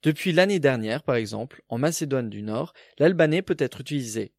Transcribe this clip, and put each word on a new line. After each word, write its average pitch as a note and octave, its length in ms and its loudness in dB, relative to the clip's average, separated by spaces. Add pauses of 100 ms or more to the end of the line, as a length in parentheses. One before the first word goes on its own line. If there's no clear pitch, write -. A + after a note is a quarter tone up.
Depuis D#3 240 0
l'année F#3 300 4
dernière, B2+ 420 0
par B2+ 140 0
exemple, A2 520 -6
en A#2 100 -6
Macédoine C3+ 520 -2
du G#2 100 -10
Nord, G#2+ 340 -6 (220)
l'albanais E3+ 460 4
peut F3 160 -2
être C3 220 -4
utilisé A#2 580 -6